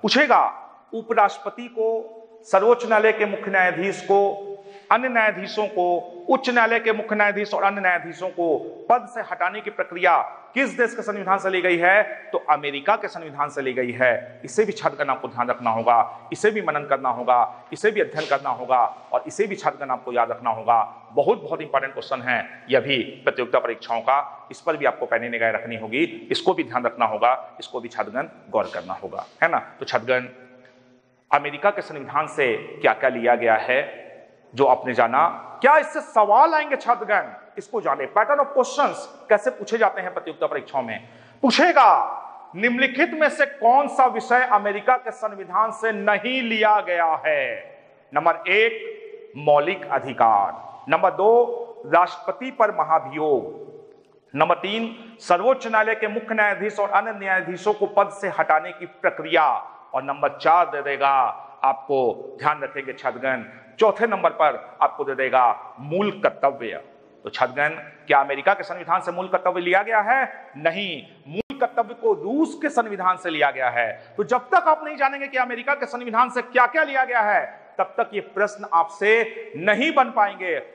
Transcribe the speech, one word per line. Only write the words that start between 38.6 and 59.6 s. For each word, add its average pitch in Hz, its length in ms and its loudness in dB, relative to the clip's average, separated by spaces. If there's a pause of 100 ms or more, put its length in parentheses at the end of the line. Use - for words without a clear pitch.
कैसे 208 220 4
पूछे 208 280 -6
जाते 196 220 2
हैं 180 140 -8
प्रतियोगिता 160 320 -6
परीक्षाओं 139 360 -6
में। 113 260 -10 (340)
पूछेगा, 254 1120 4
निम्नलिखित 247 560 0
में 311 180 2
से 285 180 0
कौन 262 400 2
सा 262 200 4
विषय 247 440 2
अमेरिका 208 440 2
के 233 160 -8
संविधान 202 600 -4
से 226 200 -2
नहीं 214 500 0
लिया 214 380 2
गया 170 460 0
है? 135 300 0 (560)
नंबर 160 360 2
एक, - 880 -2
मौलिक 151 480 2
अधिकार। 117 1040 0
नंबर 170 220 4
दो, 233 720 2
राष्ट्रपति 180 640 0
पर 208 260 0
महाभियोग। - 1600 -4
नंबर 160 220 2
तीन, 226 380 -6 (260)
सर्वोच्च 226 460 2
न्यायालय 220 280 2
के 214 140 -4
मुख्य 220 260 -6
न्यायाधीश 208 440 0
और 202 120 -2
अन्य 214 240 0
न्यायाधीशों 185 600 -2
को 208 140 -2
पद 202 240 2
से - 180 -6
हटाने 156 420 0
की 175 140 -14
प्रक्रिया। 160 640 2 (380)